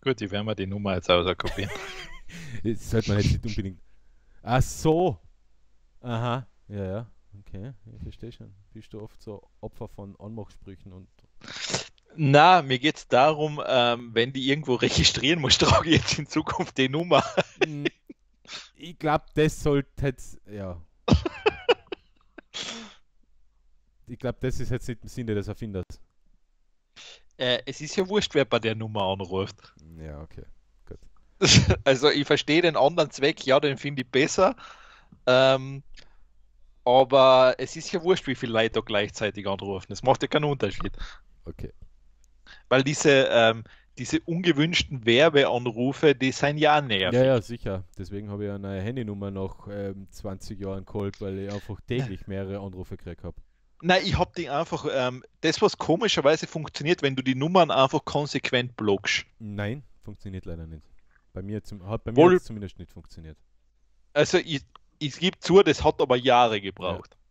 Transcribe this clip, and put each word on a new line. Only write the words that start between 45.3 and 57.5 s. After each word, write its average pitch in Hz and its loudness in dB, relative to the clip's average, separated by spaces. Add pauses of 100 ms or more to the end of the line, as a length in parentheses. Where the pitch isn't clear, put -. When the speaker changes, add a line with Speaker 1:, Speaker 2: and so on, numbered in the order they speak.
Speaker 1:
die 127 -2
sind 147 -2
ja 151 4
nervig. 113 0
Speaker 2:
Ja, 131 4
ja, 131 2
sicher. 101 -8 (140)
Deswegen 101 -12
habe 101 -8
ich 101 -6
eine 101 -10
neue 98 -8
Handynummer 101 -8
nach, 95 -10
ähm, 98 -10
zwanzig 95 -12
Jahren 95 -10
geholt, 101 -6
weil 98 -8
ich 98 -10
einfach 101 -12
täglich 120 -6
mehrere 98 -8
Anrufe 92 -12
gekriegt - -16
hab. 85 -12 (460)
Speaker 1:
Nein, 202 2
ich 175 0
hab 175 0
die 165 -8
einfach, 147 -4
ähm, 127 -2 (180)
das, 160 0
was 202 2
komischerweise 160 2
funktioniert, 156 -4
wenn 135 2
du 131 -4
die 131 0
Nummern 160 4